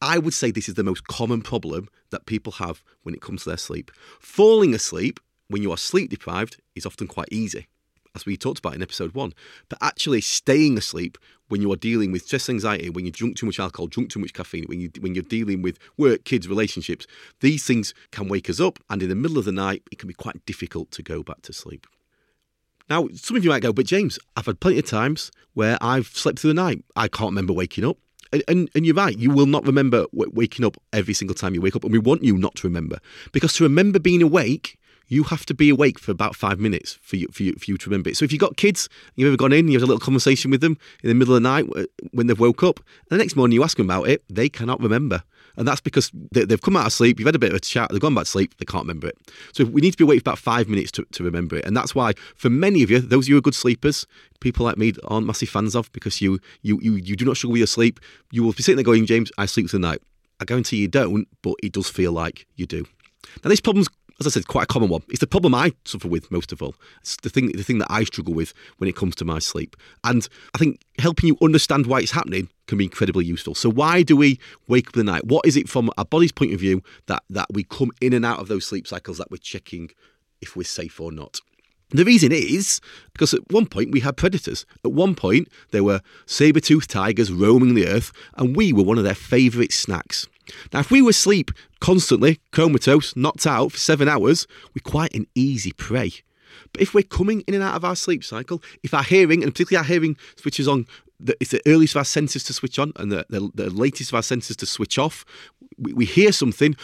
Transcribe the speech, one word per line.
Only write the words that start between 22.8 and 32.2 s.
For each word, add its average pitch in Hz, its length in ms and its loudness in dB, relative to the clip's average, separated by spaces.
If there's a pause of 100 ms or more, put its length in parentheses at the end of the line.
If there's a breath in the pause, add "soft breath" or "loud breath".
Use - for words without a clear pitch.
Now, 160 240 -2
some - 240 -8
of 196 80 2
you 165 60 4
might 135 100 2
go, 117 100 0
"But 107 140 0
James, 185 340 -2 (160)
I've 113 120 -8
had 104 140 -4
plenty 165 180 2
of - 80 -2
times 127 440 -4 (220 soft breath)
where 110 300 0
I've 123 240 0
slept - 320 -4
through 156 160 2
the - 0 -
night. 165 320 -2 (100)
I 110 120 0
can't 107 240 -4
remember 98 200 -2
waking 90 320 -4
up." 156 140 -2 (340)
And, 147 160 0
and, 175 260 0
and 156 120 0
you're 160 80 4
right, 165 240 -2
you 120 100 2
will 139 160 6
not 139 220 2
remember 135 460 2
w-, - 200 -4
waking 117 320 -2
up 104 140 -2 (160)
every 104 180 -2
single 95 220 -6
time 95 180 -4
you 87 80 -4
wake 95 160 0
up, - 80 -6
and 107 80 -2
we 113 60 4
want 123 260 2